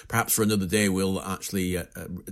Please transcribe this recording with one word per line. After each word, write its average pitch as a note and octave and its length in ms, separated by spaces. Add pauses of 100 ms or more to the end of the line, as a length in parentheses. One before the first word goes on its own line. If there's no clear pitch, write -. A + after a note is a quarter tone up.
perhaps - 260
for A2+ 100
another G#2 220
day, G#2 220
we'll F#2+ 340
actually, F#2 540
uh, E2+ 80 (140)
uh, F2 80 (260)